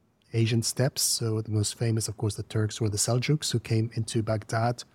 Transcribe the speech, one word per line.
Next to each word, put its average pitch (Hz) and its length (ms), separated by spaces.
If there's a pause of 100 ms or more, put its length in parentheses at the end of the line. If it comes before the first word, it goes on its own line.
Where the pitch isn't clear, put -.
(340)
Asian 117 280
steppes. - 400
So 110 380
the 110 100
most 104 280
famous, 110 300
of 101 80
course, 107 200
the 110 60
Turks 107 380
were 110 100
the 104 80
Seljuks 127 540
who 113 80
came 113 340
into 113 280
Baghdad, 113 640 (100)